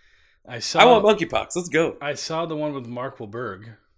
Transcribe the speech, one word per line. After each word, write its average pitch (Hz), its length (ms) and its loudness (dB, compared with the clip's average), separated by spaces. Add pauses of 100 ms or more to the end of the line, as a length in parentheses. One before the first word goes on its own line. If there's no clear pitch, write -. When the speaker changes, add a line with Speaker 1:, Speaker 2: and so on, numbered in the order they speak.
(480)
Speaker 1:
I 120 100 -14
saw 165 220 2
Speaker 2:
I 202 60 10
want 226 180 8
monkeypox. 170 500 0
Let's 175 140 -6
go. 160 320 0
Speaker 1:
I 143 140 -6
saw 160 320 -6
the 160 100 -8
one 151 180 -4
with 127 120 -10
Mark 123 320 -10
Wahlberg. 110 580 -12 (220)